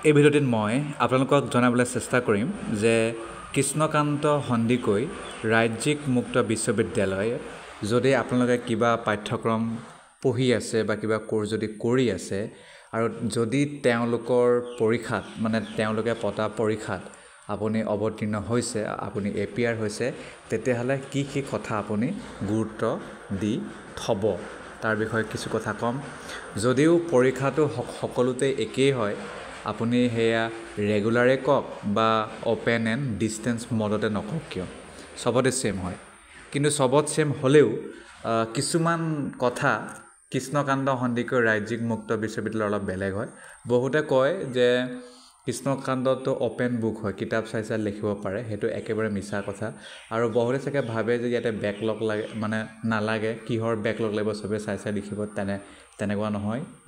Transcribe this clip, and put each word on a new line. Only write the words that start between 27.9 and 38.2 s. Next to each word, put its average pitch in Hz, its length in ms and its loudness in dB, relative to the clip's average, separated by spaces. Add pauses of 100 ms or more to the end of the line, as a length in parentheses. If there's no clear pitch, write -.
সকলোতে 127 480 0 (120)
একেই 131 340 2
হয়, 107 220 0 (500)
আপুনি 117 340 0 (100)
সেয়া 113 340 2 (360)
ৰেগুলাৰে 113 580 4
কওক 131 280 2 (200)
বা 110 240 2 (360)
অপেন 113 420 2
এণ্ড 120 180 0 (140)
ডিষ্টেঞ্চ 113 420 -2 (120)
মডতে 107 380 0
নকওক 107 380 -4
কিয়, 90 180 -6 (520)
চবতে 123 340 2
ছেম 107 260 -2
হয়। 90 200 -6 (500)
কিন্তু 147 220 0
চবত 143 360 4
ছেম 156 260 0
হ'লেও, 135 380 8
আহ, - 840 -2